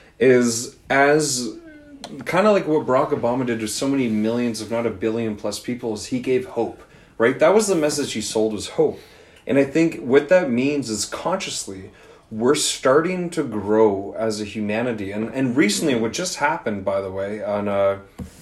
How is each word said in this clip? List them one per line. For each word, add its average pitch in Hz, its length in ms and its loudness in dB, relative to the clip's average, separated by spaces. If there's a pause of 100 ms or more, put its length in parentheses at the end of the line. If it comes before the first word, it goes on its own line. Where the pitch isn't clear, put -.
(200)
Is 120 560 4 (140)
as, 135 640 2 (720)
kinda 196 260 2
like 180 160 2
what 151 200 0
Barack 139 240 2
Obama 123 340 0
did 117 140 -2
to 110 80 -4
so 135 200 -4
many 135 220 0
millions, 110 520 -2
if 104 100 -10
not 117 160 -2
a - 20 0
billion 110 460 -2
plus 104 240 -8
people, 120 340 -6
is 98 140 -8
he 127 120 -4
gave 127 280 -2
hope, - 340 -6 (380)
right? 127 180 4
That 156 160 6
was 208 140 4
the 190 80 2
message 147 380 0
he 110 80 -4
sold, 110 320 0
was 95 160 -8
hope. - 300 0 (460)
And 135 140 2
I 139 40 4
think 160 380 0
what 143 280 4
that 180 200 4
means 127 400 0
is 104 160 -4
consciously, 127 840 -8 (400)
we're 117 240 2
starting 165 760 0
to 160 140 -4
grow 104 720 2
as 107 240 -2
a - 20 -4
humanity. 107 680 -4
And, 110 240 -6
and 131 200 0
recently, 170 380 2
what 113 200 0
just - 240 -6
happened, 143 460 -2
by 98 160 0
the 98 120 -6
way, 98 320 -6
on, 104 240 -2
uh, 98 320 2 (420)